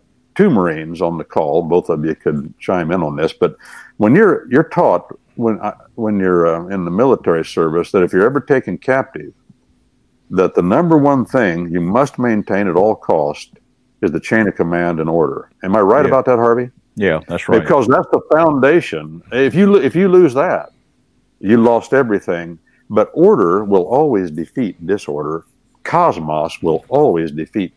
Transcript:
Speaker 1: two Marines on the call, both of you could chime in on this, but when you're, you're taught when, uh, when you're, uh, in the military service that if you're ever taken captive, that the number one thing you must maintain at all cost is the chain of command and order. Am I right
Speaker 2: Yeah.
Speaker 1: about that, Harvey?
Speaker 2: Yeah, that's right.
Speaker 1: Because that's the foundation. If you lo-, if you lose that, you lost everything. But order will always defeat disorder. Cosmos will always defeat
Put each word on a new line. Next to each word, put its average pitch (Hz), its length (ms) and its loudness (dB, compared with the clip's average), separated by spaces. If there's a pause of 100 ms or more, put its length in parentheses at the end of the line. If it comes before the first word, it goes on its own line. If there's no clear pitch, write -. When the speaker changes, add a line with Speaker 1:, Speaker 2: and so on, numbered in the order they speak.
(360)
Speaker 1:
two 202 140 4
Marines 85 520 -2
on 85 160 -2
the 76 60 -8
call, 78 400 -2
both 85 260 0
of 76 140 -4
you 78 120 -4
could 73 440 -6
chime 87 320 -4
in 92 100 -2
on 73 140 -6
this, 78 160 -2
but - 240 -2 (400)
when 104 180 2
you're, 180 380 2
you're 147 140 4
taught 127 420 0 (280)
when, 113 260 -2
uh, 104 120 -6 (220)
when 107 240 -2
you're, 90 280 2
uh, 82 200 -2
in 95 180 -6
the 85 60 -6
military 95 540 0
service 82 460 -2
that 95 120 2
if 85 80 -2
you're 95 140 2
ever 135 160 0
taken 127 360 -2
captive, - 560 -6 (1000)
that 92 240 0
the 101 60 4
number 156 360 2
one 139 280 4
thing 87 440 -2
you 87 120 -2
must 113 380 -2
maintain 104 480 -2
at 82 80 -2
all 101 200 2
cost 73 560 -4 (500)
is 92 100 0
the - 80 -6
chain 110 280 0
of 90 80 -4
command 85 440 -2
and 80 100 -4
order. 80 400 -2 (140)
Am 95 120 -2
I 110 40 4
right 107 220 4
Speaker 2:
Yeah. 139 80 0
Speaker 1:
about 131 160 0
that, 127 140 2
Harvey? 120 320 0 (240)
Speaker 2:
Yeah, 85 320 -2
that's - 200 -8
right. 110 140 2
Speaker 1:
Because 151 260 2
that's 147 240 0
the - 100 2 (100)
foundation. 139 920 0 (100)
If 127 240 0
you 196 160 4
lo-, 202 80 6
if - 160 0
you 190 140 2
lose 180 240 6
that, 135 360 -2 (720)
you 104 180 4
lost 117 360 2
everything. 90 640 -2 (300)
But 107 240 0
order 110 500 2
will 98 220 0
always 113 440 0
defeat 82 560 -8
disorder. 80 600 -6 (380)
Cosmos 82 800 -2
will 80 280 -2
always 95 420 0
defeat 95 460 -8